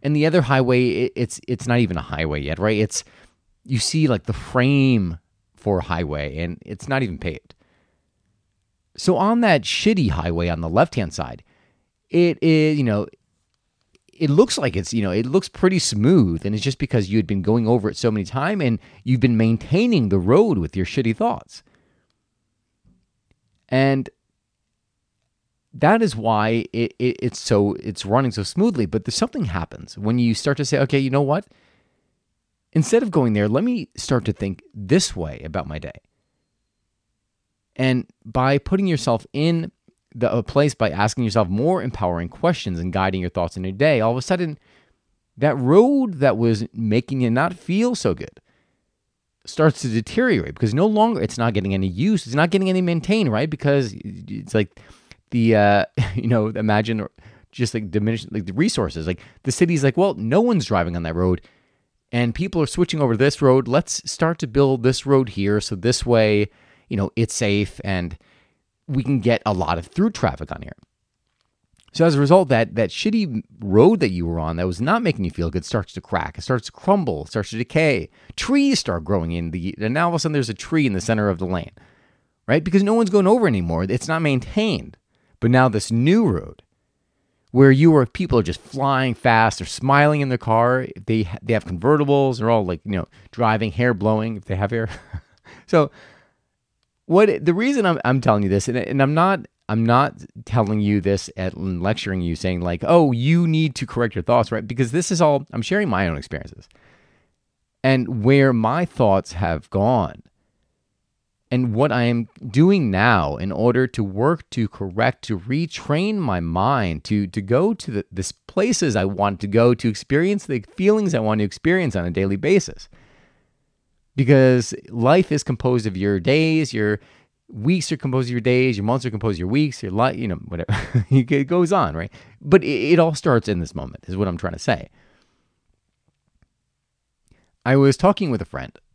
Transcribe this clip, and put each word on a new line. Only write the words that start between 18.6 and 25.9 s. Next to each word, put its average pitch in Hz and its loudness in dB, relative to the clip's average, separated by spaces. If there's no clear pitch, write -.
and 117 0
you've 127 0
been 120 2
maintaining 123 2
the 98 2
road 135 2
with 80 -4
your 92 -2
shitty 113 -2
thoughts. - -6
And 135 0
that 208 4